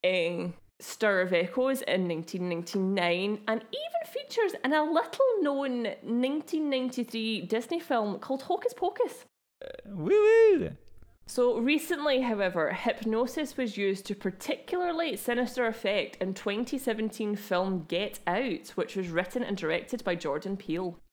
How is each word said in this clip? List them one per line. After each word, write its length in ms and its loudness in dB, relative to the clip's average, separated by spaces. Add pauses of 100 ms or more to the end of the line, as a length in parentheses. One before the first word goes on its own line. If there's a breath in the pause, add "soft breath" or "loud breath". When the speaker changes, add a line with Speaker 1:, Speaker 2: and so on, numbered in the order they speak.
Speaker 1:
Uh, 460 0 (300)
Stir 400 2
of 120 2
Echoes 500 2
in 240 2
nineteen 420 -4
ninety-nine, 960 0
and 140 0
even 520 -8
features 400 -2 (100)
in 100 2
a 100 4
little-known 1040 2 (160)
nineteen 680 0
ninety-three 720 -2
Disney 380 -2
film 400 0
called 240 -6
Hocus 300 -2
Pocus. 520 -2 (380)
Speaker 2:
Uh, 40 -14 (200)
woo 220 -4 (500)
woo! 100 -2 (580)
Speaker 1:
So 320 2
recently, 600 2
however, 500 0
hypnosis 840 -2
was 220 -4
used 300 0
to 80 -4
particularly 1040 -4
sinister 500 0
effect 540 -2
in 120 -2
twenty 440 -2
seventeen 580 -2
film 540 0
Get 360 -2
Out, 440 -2
which 260 -2
was 140 -2
written 340 0
and 140 -2
directed 480 -2
by 100 2
Jordan 400 -2
Peele. 420 -4 (160)